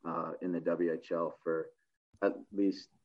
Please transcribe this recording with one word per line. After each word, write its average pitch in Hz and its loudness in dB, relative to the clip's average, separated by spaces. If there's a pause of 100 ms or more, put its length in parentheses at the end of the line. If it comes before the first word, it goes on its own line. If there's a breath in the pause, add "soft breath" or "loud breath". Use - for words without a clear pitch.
uh, 82 -4 (100)
in 92 0
the 85 0
W 85 2
H 78 -6
L 82 0
for 80 0 (540)
at 101 4 (180)
least 98 2 (160)